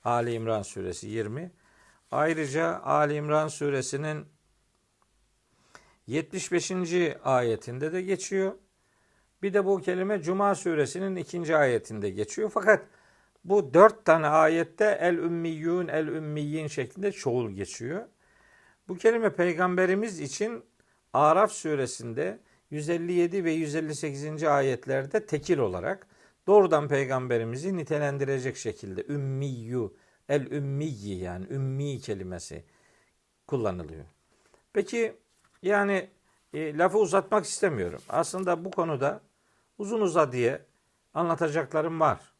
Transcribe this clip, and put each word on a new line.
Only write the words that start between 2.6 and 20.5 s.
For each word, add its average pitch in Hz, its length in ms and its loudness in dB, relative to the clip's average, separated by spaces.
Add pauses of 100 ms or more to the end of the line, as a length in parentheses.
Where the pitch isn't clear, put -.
Ali 147 320 2
İmran 151 340 0
suresinin 147 800 -4 (1800)
yetmiş 160 460 -6
beşinci 175 720 0
ayetinde 127 680 0
de 185 100 -4
geçiyor. 190 520 -2 (880)
Bir 196 120 -2
de 202 100 4
bu 190 160 2
kelime 185 420 -2
Cuma 190 320 2
suresinin 180 600 -2
ikinci 165 400 -2
ayetinde 110 540 2
geçiyor. 107 440 -4
Fakat 208 320 4 (580)
bu 175 300 2
dört 214 300 10
tane 160 220 6
ayette 165 760 4
el-ümmiyyûn, 165 880 0
el-ümmiyyin 151 800 -4
şeklinde 165 460 -6
çoğul 120 380 -2
geçiyor. 120 540 -8 (840)
Bu 185 80 -8
kelime 226 360 4
Peygamberimiz 180 880 2
için 208 440 -6 (480)